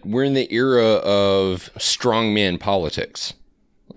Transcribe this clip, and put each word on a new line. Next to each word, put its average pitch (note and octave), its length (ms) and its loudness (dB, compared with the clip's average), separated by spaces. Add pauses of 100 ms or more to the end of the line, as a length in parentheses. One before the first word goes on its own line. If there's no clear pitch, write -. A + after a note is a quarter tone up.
we're A#2 180 0
in C#3 120 2
the C3 180 -2
era A#2 440 4
of G2 760 0
strongman G#2+ 840 0
politics, - 720 -4 (640)